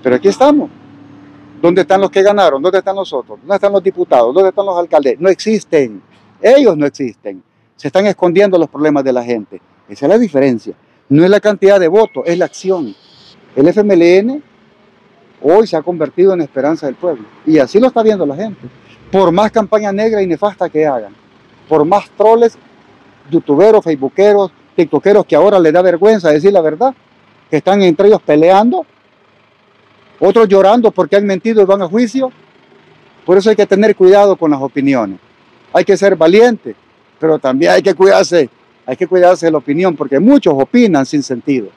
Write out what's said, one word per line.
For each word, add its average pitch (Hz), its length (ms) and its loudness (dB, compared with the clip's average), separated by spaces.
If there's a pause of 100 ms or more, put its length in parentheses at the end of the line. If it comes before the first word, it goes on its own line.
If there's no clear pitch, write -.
Pero 127 140 -2
aquí 190 120 -2
estamos. 277 420 0 (920)
¿Dónde 180 180 0
están 190 200 0
los 190 100 -2
que 196 120 -2
ganaron? 185 400 0
¿Dónde 185 160 -2
están 190 160 -4
los 196 180 -10
otros? 113 280 -12
¿Dónde 165 140 -6
están 202 180 -2
los 196 100 0
diputados? 151 520 0
¿Dónde 190 160 2
están 196 160 -6
los 180 120 -4
alcaldes? 147 400 -2
No 180 100 -2
existen. 156 760 -4 (380)
Ellos 226 360 4
no 147 100 -2
existen. 107 560 -10 (320)
Se - 140 -12
están 196 180 0
escondiendo 185 500 0
los 160 120 0
problemas 147 340 -2
de 131 100 -2
la 123 120 -4
gente. 110 360 -8 (280)
Esa 120 180 -8
es 165 40 2
la 220 80 4
diferencia. 139 560 -2 (340)
No 151 160 2
es 190 60 2
la 202 100 2
cantidad 202 400 2
de 165 80 0
votos, 196 380 0
es 170 120 -4
la 175 60 0
acción. 156 500 -6 (600)
El 147 120 2
F 180 120 0
M 202 140 0
L 170 240 2
N 262 240 -4 (1000)
hoy 190 240 2
se 165 100 -6
ha 156 60 -4
convertido 175 520 -2
en 175 60 -4
esperanza 147 460 -6
del 127 80 -6
pueblo. 139 300 -8 (200)
Y 156 140 2
así 143 220 0
lo 254 80 2
está 240 140 -2
viendo 208 220 -2
la 143 120 -6
gente. 190 320 -12 (420)
Por 190 220 2
más 208 180 0
campaña 208 420 -2
negra 214 300 -2
y 190 40 -2
nefasta 180 420 -6
que 156 180 -2
hagan, 110 280 -6 (540)
por 151 160 0
más 190 320 -2
troles, 226 400 2 (720)
youtuberos, 175 540 2
facebookeros, 185 680 -2 (240)
tiktokeros, 185 520 0
que 160 100 -2
ahora 190 220 4
les 160 140 2
da 180 100 2
vergüenza 180 480 2
decir 156 220 2
la 190 80 2
verdad, 165 340 -2 (540)
que 151 100 -4
están 196 240 0
entre 190 260 2
ellos 202 120 4
peleando, 196 640 2 (1300)
otros 202 300 2
llorando 196 420 2
porque 185 260 -2
han 202 80 0
mentido 202 380 -2
y 185 40 2
van 196 160 0
a 175 40 -4
juicio. 247 460 -4 (920)
Por 185 140 2
eso 208 120 0
hay 214 60 0
que 202 100 0
tener 202 280 0
cuidado 196 420 4
con 160 140 -2
las 139 100 -2
opiniones. 131 600 -4 (520)
Hay 175 120 2
que 196 120 0
ser 196 200 0
valiente, 185 580 2 (460)
pero 156 180 0
también 143 340 -2
hay 180 100 0
que 190 120 -2
cuidarse, 185 540 2 (360)
hay 127 120 -8
que 185 100 -6
cuidarse 180 400 2
de 160 60 2
la 151 60 -2
opinión, 156 360 -4
porque 135 240 -4
muchos 202 380 2
opinan 151 500 0
sin 147 160 -4
sentido. 120 540 -6